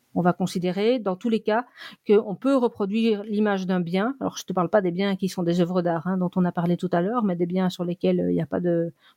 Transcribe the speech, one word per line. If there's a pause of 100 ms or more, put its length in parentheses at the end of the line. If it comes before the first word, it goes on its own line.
(140)
On
va
considérer,
dans
tous
les
cas, (400)
qu'on
peut
reproduire
l'image
d'un
bien.
Alors,
je
te
parle
pas
des
biens
qui
sont
des
œuvres
d'art,
hein,
dont
on
a
parlé
tout
à
l'heure,
mais
des
biens
sur
lesquels,
euh,
il
n'y
a
pas
de, (240)